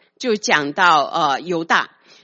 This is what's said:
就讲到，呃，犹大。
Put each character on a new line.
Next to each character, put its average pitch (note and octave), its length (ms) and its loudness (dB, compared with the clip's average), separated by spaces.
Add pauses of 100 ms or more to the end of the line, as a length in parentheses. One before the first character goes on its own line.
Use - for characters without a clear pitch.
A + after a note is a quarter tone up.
(180)
就 A#3 180 -2
讲 D3+ 360 -2
到， D#3+ 320 4
呃， C#3+ 380 -2
犹 E3 240 -6
大。 F3 260 0 (320)